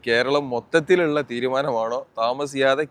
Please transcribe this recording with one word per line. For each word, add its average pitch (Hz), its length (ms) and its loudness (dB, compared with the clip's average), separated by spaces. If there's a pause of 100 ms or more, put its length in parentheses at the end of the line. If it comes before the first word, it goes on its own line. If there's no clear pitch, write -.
കേരളം 127 440 2
മൊത്തത്തിലുള്ള 151 680 2 (120)
തീരുമാനമാണോ? 123 640 -2 (220)
താമസിയാതെ 135 720 0